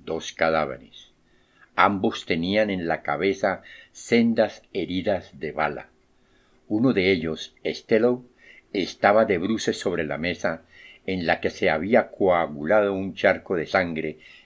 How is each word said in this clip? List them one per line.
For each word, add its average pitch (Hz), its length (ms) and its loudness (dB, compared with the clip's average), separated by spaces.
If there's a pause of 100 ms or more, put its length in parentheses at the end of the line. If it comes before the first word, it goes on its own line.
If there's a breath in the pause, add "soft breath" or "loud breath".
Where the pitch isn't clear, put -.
dos 80 300 -8
cadáveres. 78 800 -4 (640 soft breath)
Ambos 101 480 2
tenían 98 440 0
en 92 160 -4
la 80 160 -2
cabeza 92 600 -2 (320 loud breath)
sendas 117 720 0 (100)
heridas 90 640 -4
de 73 140 -8
bala. 73 340 -4 (800 soft breath)
Uno 117 240 2
de 95 200 2
ellos, 80 440 -4 (100)
Stello, 117 600 0 (480 loud breath)
estaba 104 500 2
de 104 140 2
bruces 104 420 -2
sobre 85 240 -2
la 71 140 -6
mesa, 85 460 -4 (420 loud breath)
en 92 200 -4
la 85 140 2
que 85 100 -2
se - 200 0
había 95 400 2
coagulado 87 840 2
un 95 200 -6
charco - 420 0
de 78 120 -4
sangre, 80 500 -2 (280 loud breath)